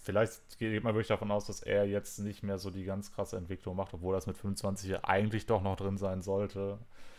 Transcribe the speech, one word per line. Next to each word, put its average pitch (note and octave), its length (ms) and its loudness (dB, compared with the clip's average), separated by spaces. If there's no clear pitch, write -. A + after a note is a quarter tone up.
vielleicht - 580 0
geht A2 240 0
man A2+ 100 2
wirklich A2 140 2
davon G#2 240 2
aus, G#2 140 2
dass - 160 -6
er G2+ 240 4
jetzt G2+ 340 -2
nicht G2+ 240 -4
mehr G2 140 0
so F#2+ 120 -4
die F#2 140 -6
ganz G2 300 -6
krasse G2+ 240 -4
Entwicklung F#2 380 -6
macht, F#2+ 180 -4
obwohl F2+ 200 0
das F#2+ 140 0
mit F#2 100 -4
fünfundzwanzig G2 520 -2
ja F#2+ 140 -2
eigentlich G#2 420 4
doch A2 160 4
noch F#2+ 160 2
drin G2 200 0
sein F#2+ 240 0
sollte. G2 580 -2